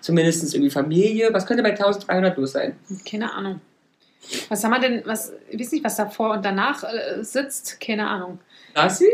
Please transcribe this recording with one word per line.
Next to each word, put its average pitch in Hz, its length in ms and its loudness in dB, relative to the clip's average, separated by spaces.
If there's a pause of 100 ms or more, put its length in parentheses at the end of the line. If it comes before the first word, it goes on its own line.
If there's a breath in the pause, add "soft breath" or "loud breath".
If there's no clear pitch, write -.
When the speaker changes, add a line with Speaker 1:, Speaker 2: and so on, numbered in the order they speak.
Speaker 1:
zumindestens 165 540 2
irgendwie 143 160 2
Familie. 202 600 2
Was 190 140 0
könnte 240 160 0
bei 214 100 4
tausenddreihundert 190 680 2
los 135 160 -2
sein? - 220 -2 (340)
Speaker 2:
Keine 220 220 -6
Ahnung. 190 300 -6 (880 loud breath)
Was 202 140 -2
haben 220 80 2
wir 254 80 4
denn, 247 260 0
was, 214 260 -6 (180)
ich 220 100 -8
weiß 247 120 -6
nicht, 311 140 -2
was 214 100 -2
davor 220 360 -2
und 202 120 -2
danach, 208 400 0
äh, 220 400 -6
sitzt, - 560 -6
keine 214 280 -2
Ahnung. 180 320 -6 (360 soft breath)
Speaker 1:
Nasi? 185 380 4